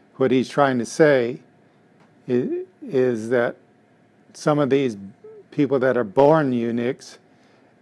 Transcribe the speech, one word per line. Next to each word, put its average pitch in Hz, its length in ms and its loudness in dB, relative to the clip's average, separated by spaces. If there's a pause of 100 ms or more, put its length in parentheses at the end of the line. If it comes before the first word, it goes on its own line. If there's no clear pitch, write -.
(160)
What 131 160 2
he's 127 160 2
trying 135 320 0
to 113 60 -4
say 139 560 2 (880)
i-, 208 340 -2 (180)
is 127 480 -4
that 123 280 -2 (760)
some 151 260 -2
of 143 100 0
these 131 260 0 (560)
people 139 280 0
that 123 180 2
are 120 60 -2
born 139 500 4
eunuchs, 120 680 -6 (640)